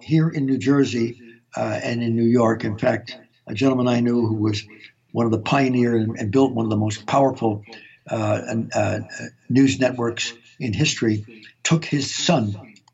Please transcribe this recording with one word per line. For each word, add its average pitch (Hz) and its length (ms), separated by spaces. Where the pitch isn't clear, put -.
here 156 280
in 151 160
New 131 120
Jersey, 117 640
uh, 117 260
and 120 220
in 117 120
New 117 100
York. 117 400
In 104 120
fact, - 400
a - 60
gentleman 127 340
I 120 140
knew 120 260
who 110 80
was 107 280
one 117 140
of 113 60
the 110 80
pioneers 123 640
and, 110 160
and 107 120
built 135 220
one 113 120
of 107 40
the 107 80
most 107 300
powerful, 131 560
uh, 110 380
and, 113 280
uh, 104 240
news 135 300
networks 123 540
in 120 140
history 110 520
took 165 220
his - 280
son 107 600